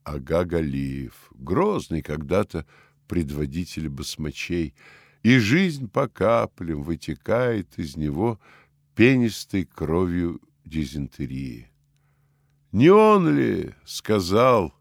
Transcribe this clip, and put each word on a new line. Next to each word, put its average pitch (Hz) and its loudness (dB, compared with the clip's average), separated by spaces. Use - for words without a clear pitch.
Ага 76 -2
Галиев, 69 -4
грозный 104 -2
когда-то 78 -4
предводитель 76 -4
басмачей, 76 -6
и 127 6
жизнь 139 0
по 135 -2
каплям 92 -2
вытекает 101 -4
из 71 -8
него 78 -2
пенистой 117 2
кровью 85 -2
дизентерии. 65 -8
«Не 139 6
он 202 6
ли 107 0
сказал, 104 2